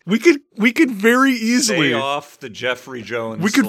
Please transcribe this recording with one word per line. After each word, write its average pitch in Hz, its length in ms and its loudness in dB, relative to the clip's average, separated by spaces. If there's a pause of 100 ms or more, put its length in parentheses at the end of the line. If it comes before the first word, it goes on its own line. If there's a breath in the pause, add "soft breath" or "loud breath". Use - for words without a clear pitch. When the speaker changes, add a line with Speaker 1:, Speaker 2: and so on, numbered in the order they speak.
Speaker 1:
we 190 140 0
could, 294 200 4 (180)
we 226 140 0
could 302 200 2
very 247 420 2
easily 220 560 0
Speaker 2:
Stay 127 40 0
off 139 460 -6
the 131 100 -14
Jeffrey 123 520 -8
Jones 113 400 -6
Speaker 1:
we 202 100 0
could 233 180 2